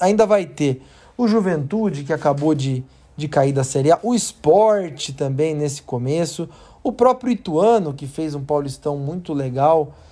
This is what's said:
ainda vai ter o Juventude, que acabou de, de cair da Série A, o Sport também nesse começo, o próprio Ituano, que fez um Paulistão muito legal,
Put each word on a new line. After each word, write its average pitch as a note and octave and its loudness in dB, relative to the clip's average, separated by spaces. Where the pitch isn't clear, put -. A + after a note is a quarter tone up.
ainda G#3 4
vai G3+ 2
ter C#3 -4
o B3 0
Juventude, F#3+ 0
que C#3 -6
acabou D3+ 0
de, C3 -2
de D3+ -8
cair C#3+ 2
da C#3 0
Série C#3 2
A, E3+ 0
o A3+ 0
Sport G3 2
também C#3+ -2
nesse D3 -4
começo, D#3 -4
o B3+ -2
próprio B3 2
Ituano, F#3+ 2
que C#3 -12
fez D3+ -6
um C#3+ -8
Paulistão C#3+ -4
muito E3 -8
legal, C#3 0